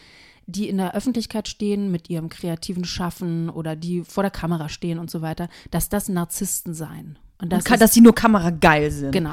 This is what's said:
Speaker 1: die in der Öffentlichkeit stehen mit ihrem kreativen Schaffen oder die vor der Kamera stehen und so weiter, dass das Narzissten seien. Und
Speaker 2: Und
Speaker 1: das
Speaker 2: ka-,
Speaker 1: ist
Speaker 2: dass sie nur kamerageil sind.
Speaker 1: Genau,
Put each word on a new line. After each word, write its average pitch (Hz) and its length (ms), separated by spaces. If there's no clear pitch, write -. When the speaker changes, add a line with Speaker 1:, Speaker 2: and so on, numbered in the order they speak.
Speaker 1:
die 190 200
in 196 80
der 190 180
Öffentlichkeit 220 540
stehen 202 420
mit 175 180
ihrem 165 200
kreativen 175 560
Schaffen 170 680
oder 160 240
die 170 300
vor - 180
der 196 80
Kamera 165 380
stehen 170 320
und 165 100
so 165 100
weiter, 160 280
dass 165 160
das 202 200
Narzissten 175 640
seien. 156 460
Und 175 80
Speaker 2:
Und 165 60
Speaker 1:
das 180 120
Speaker 2:
ka-, 233 100
Speaker 1:
ist 214 60
Speaker 2:
dass 220 120
sie 233 80
nur 226 140
kamerageil 165 800
sind. 143 200
Speaker 1:
Genau, 160 200